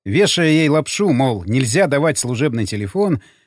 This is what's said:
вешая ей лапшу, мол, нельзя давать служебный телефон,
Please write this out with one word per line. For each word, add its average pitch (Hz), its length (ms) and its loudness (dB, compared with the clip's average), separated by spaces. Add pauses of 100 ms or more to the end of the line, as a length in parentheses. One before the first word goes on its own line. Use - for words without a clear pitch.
вешая 165 460 2
ей 156 180 4
лапшу, 156 460 0
мол, 120 320 0
нельзя 131 400 0
давать 143 320 0
служебный 120 480 -2
телефон, 110 560 -4 (240)